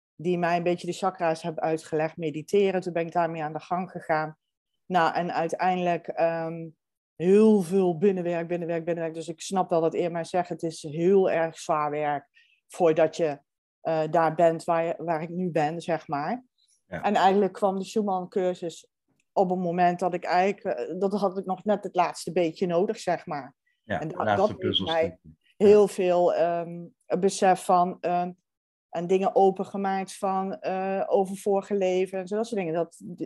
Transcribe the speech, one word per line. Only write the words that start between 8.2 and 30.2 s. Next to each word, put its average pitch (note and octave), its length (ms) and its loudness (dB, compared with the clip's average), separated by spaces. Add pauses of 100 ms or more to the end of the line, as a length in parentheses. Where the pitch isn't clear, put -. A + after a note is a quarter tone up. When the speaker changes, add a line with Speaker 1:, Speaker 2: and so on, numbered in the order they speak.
Speaker 1:
binnenwerk, E3+ 380 -4
binnenwerk. E3 300 -4
Dus E3 120 -10
ik E3 140 -10
snap F#3 280 -2
wel E3 120 4
wat D#3+ 120 2
Irma E3 300 -2
zegt, F3 260 -2
het E3 140 -8
is D#3+ 180 -6
heel E3+ 500 2
erg E3 280 -2
zwaar D3+ 320 -2
werk D3 380 -4 (380)
voordat D#3+ 500 2
je, D3 220 -2 (420)
eh, D#3+ 200 0 (100)
daar D#3+ 240 2
bent E3 280 4
waar E3 220 0
je, E3+ 120 -4
waar D#3+ 240 -4
ik E3 80 -8
nu F3 220 -4
ben, E3 300 -2
zeg D#3+ 260 -4
maar. D#3+ 380 -6 (420)
Speaker 2:
Ja. - 140 -10
Speaker 1:
En G3+ 140 0
eigenlijk F#3+ 380 4
kwam F#3+ 260 0
de F#3+ 60 -6
Schumann-cursus F3+ 1040 -4 (440)
op F#3+ 180 2
een F#3 80 -2
moment F3+ 400 2
dat F3+ 140 0
ik F3 100 -6
eigenlijk, F#3 540 0
eh, B2+ 220 -6
dat G3 140 0
had G3 240 -2
ik F#3+ 80 -8
nog F#3 180 -6
net G#3 200 0
het F#3 120 -8
laatste E3+ 360 -2
beetje E3 360 0
nodig, F#3 320 0
zeg - 260 -4
maar. C#3+ 280 -10 (300)
Speaker 2:
Ja, G2+ 180 -4
Speaker 1:
En D#3 60 -6
Speaker 2:
het D#3+ 100 -10
Speaker 1:
dat, E3 80 -2
Speaker 2:
laatste G#2 280 2
Speaker 1:
dat - 80 -12
heeft - 180 0
mij D#3+ 300 -2
Speaker 2:
puzzelstukje. E3 200 -20 (280)
Speaker 1:
heel G#3 240 8
Speaker 2:
Ja. G3 60 6
Speaker 1:
veel, F3+ 460 2
ehm, E3+ 520 -2 (340)
besef F#3 460 2
van, F3+ 340 2
ehm, F3 320 -2 (580)
en E3+ 180 -6
dingen F#3+ 280 2
opengemaakt F#3+ 840 0
van, F#3+ 420 -4